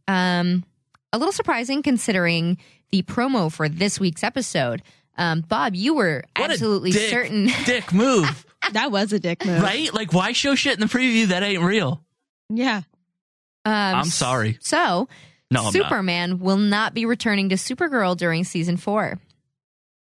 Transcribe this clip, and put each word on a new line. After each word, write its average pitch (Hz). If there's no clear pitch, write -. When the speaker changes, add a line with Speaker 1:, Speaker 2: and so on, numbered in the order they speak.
Speaker 1:
um, 180
a 214
little 320
surprising 277
considering 175
the 190
promo 240
for 156
this 180
week's 175
episode. 135
Um, 165
Bob, 190
you 226
were 175
Speaker 2:
What 571
a 320
Speaker 1:
absolutely 196
Speaker 2:
dick, 208
Speaker 1:
certain. 214
<laughs> 262
Speaker 2:
dick 233
move. 196
Speaker 3:
That 233
was 202
a 208
dick 170
move. 175
Speaker 2:
Right? 233
Like, 214
why 185
show 277
shit 269
in 196
the 214
preview 233
that 185
ain't 196
real? 175
Speaker 3:
Yeah. 226
Speaker 1:
Um, 214
Speaker 2:
I'm 190
sorry. 123
Speaker 1:
So, 262
Speaker 2:
No, 127
I'm 107
not. 107
Speaker 1:
Superman 185
will 190
not 208
be 226
returning 208
to 190
Supergirl 240
during 170
season 175
four. 202